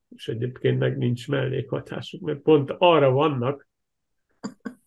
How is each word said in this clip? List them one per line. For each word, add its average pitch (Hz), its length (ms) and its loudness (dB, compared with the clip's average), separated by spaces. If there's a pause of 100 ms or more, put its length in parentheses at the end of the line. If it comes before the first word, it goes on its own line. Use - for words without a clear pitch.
(160)
És - 120 -20
egyébként 127 520 -2
meg 131 180 -2
nincs 123 300 -2
mellékhatásuk, - 960 -6
mert 165 180 -6
pont 143 380 4
arra 156 340 4
vannak, 139 560 -2 (1200)